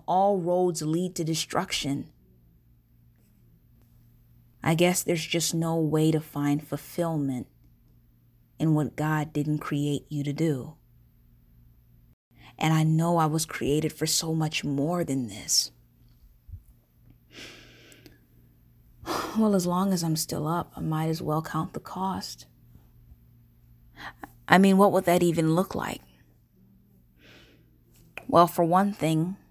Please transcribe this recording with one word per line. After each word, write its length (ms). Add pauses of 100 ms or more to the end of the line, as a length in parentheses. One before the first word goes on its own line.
all 320
roads 420
lead 340
to 100
destruction. 840 (2500)
I 120
guess 280
there's 220
just 280
no 220
way 360
to 100
find 440
fulfillment 840 (1080)
in 180
what 200
God 380
didn't 240
create 500
you 160
to 80
do. 440 (1800)
And 160
I 100
know 340
I 80
was 200
created 460
for 140
so 280
much 300
more 400
than 240
this. 440 (3250)
<sighs> 60 (260)
Well, 160
as 140
long 240
as 100
I'm 140
still 320
up, 300
I 20
might 280
as 140
well 200
count 320
the 80
cost. 640 (2000)
I 100
mean, 200
what 140
would 140
that 180
even 320
look 180
like? 280 (2250)
Well, 200
for 160
one 300
thing, 440 (140)